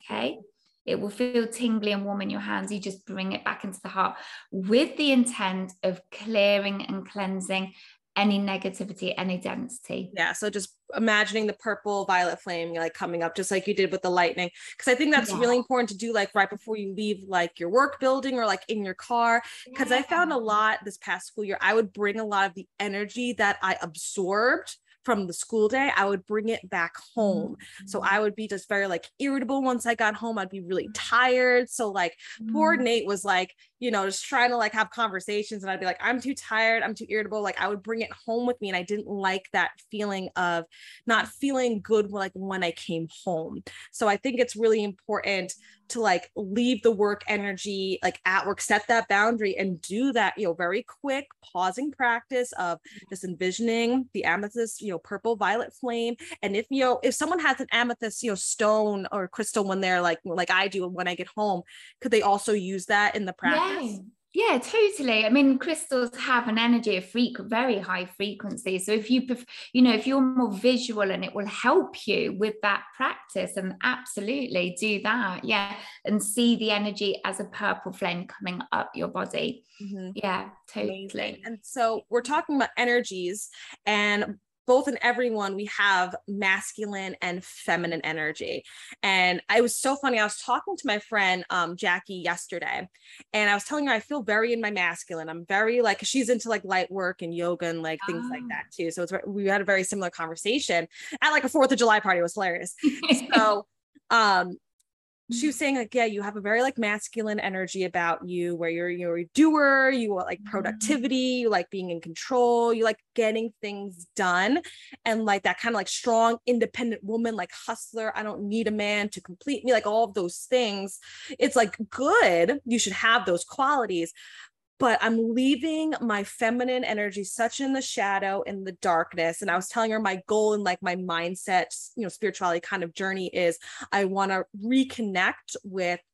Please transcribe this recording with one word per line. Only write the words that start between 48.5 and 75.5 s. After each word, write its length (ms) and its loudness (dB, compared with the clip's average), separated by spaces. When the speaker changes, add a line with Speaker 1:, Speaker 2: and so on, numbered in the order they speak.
Speaker 2:
set 260 2
that 180 4
boundary 480 2
and 280 -2
do 300 0
that, 260 2
you 80 -2
know, 80 0
very 280 -2
quick 440 -6
pausing 480 -2
practice 600 0
of 260 -4
just 120 -10
envisioning 920 0
the 100 -2
amethyst, 560 -2
you 120 -6
know, 60 -4
purple 380 -2
violet 380 0
flame. 400 -4
And 160 -2
if, 140 -2
you 120 0
know, 200 2
if 120 2
someone 260 0
has 200 2
an 100 -6
amethyst, 520 -2
you 80 -2
know, 40 0
stone 800 2
or 160 -4
crystal 360 -2
when 180 0
they're 180 4
like, 240 2
like 260 0
I 180 4
do 200 -2
when 180 -4
I 100 0
get 100 -8
home, 260 0
could 120 -2
they 100 6
also 320 2
use 320 -2
that 280 4
in 120 -4
the 80 -4
practice? 300 4
Speaker 1:
Yeah. 320 -2
Yeah, 220 4
totally. 680 2
I 60 2
mean, 300 6
crystals 560 -2
have 320 2
an 100 2
energy 380 4
of 80 -4
freq-, 440 -2
very 300 2
high 280 -4
frequency. 720 -4
So 100 -4
if 180 0
you 200 2
pref-, 180 -6
you 80 6
know, 140 10
if 140 0
you're 120 4
more 300 2
visual 580 2
and 160 -2
it 120 -6
will 100 -4
help 600 2
you 280 0
with 260 -2
that 200 0
practice, 600 -4
and 180 -6
absolutely 960 -2
do 240 0
that. 400 -2
Yeah. 320 -2